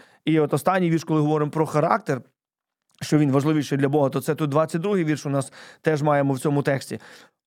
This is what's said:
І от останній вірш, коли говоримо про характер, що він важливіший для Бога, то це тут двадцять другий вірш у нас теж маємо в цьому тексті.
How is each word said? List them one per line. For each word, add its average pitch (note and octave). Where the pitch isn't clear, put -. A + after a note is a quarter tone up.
І D#3+
от D3
останній F3+
вірш, D#3+
коли D#3
говоримо D3+
про D#3
характер, D3+
що -
він D3
важливіший C#3+
для C#3
Бога, C#3+
то C3
це D3+
тут D3+
двадцять D#3
другий G3
вірш D3+
у D3
нас C#3
теж D#3
маємо C#3+
в C3
цьому C#3+
тексті. A#2+